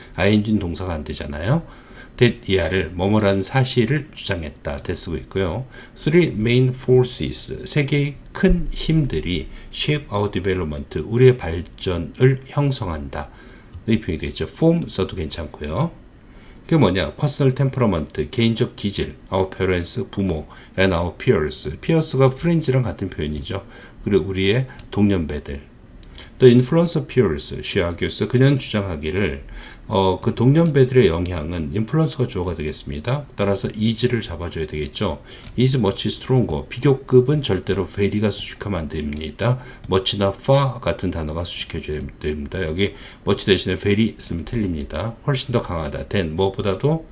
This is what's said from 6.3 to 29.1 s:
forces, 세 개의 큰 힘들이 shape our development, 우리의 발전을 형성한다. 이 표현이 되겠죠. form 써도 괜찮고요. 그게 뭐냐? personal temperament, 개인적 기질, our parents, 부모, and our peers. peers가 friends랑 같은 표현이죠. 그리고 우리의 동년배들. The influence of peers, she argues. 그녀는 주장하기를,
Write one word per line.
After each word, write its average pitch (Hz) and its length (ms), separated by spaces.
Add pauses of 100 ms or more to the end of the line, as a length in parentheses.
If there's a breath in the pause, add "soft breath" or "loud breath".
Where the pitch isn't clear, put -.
forces, - 1000
세 147 200
개의 143 280 (180)
큰 175 380
힘들이 90 800 (260 loud breath)
shape 147 320 (100)
our 104 140
development, 87 720
우리의 127 360
발전을 87 1080
형성한다. 85 800 (600 loud breath)
이 110 100
표현이 80 200
되겠죠. 71 260
form 165 440
써도 95 280
괜찮고요. 80 720 (760 loud breath)
그게 165 140
뭐냐? 90 360
personal 139 400
temperament, 98 760
개인적 113 460
기질, 73 400 (140)
our 95 200
parents, 92 600
부모, 87 360 (320 loud breath)
and 95 160
our 85 240
peers. 78 640
peers가 147 520
friends랑 151 500
같은 92 280
표현이죠. 76 560 (360 loud breath)
그리고 95 280
우리의 98 360 (240 loud breath)
동년배들. 78 720 (800 loud breath)
The 123 160
influence 160 440
of 135 100
peers, 90 460 (100)
she - 180
argues. 85 460
그녀는 135 300
주장하기를, 80 880 (440 loud breath)